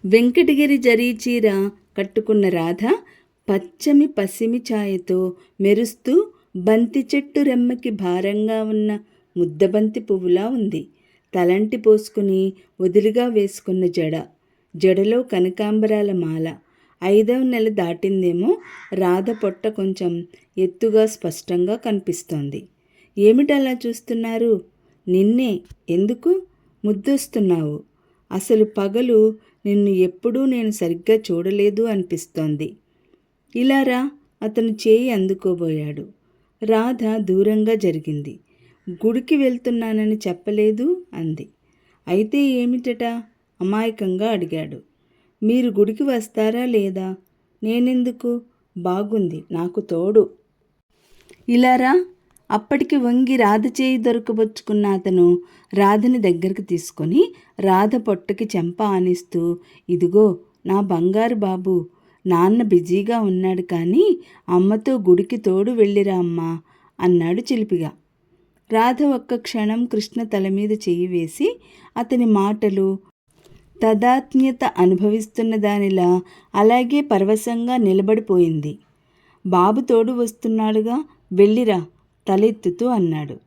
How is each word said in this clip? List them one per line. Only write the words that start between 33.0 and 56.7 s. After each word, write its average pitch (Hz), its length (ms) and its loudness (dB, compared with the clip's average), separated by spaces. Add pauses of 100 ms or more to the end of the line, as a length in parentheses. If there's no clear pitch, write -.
"ఇలా 269 260 2
రా," 254 280 -2 (320)
అతను 220 260 -2
చేయి 220 420 2
అందుకోబోయాడు. 170 960 -4 (580)
రాధ 226 400 0 (120)
దూరంగా 214 580 0
జరిగింది. 156 640 -4 (520)
"గుడికి 233 460 -2
వెళ్తున్నానని 226 840 -2 (100)
చెప్పలేదు," 214 760 -2 (120)
అంది. 160 340 -8 (600)
"అయితే 214 300 0
ఏమిటట?" 247 640 -2 (560)
అమాయకంగా 208 720 -2
అడిగాడు. 160 480 -6 (640)
"మీరు 240 280 2
గుడికి 208 320 0
వస్తారా 233 600 -2
లేదా?" 190 500 -2 (480)
"నేనెందుకు? 240 800 -2 (340)
బాగుంది, 180 760 -4
నాకు 175 280 -6
తోడు." 185 500 0 (1160)
"ఇలా 254 280 4
రా." 277 280 2 (460)
అప్పటికి 277 460 0
వంగి 247 400 2
రాధ 214 300 2
చేయి 262 300 0
దొరకబుచ్చుకున్న 220 880 -2
అతను 180 520 2 (360)
రాధని 208 440 2
దగ్గరికి 185 440 -2
తీసుకొని 175 680 -2 (280)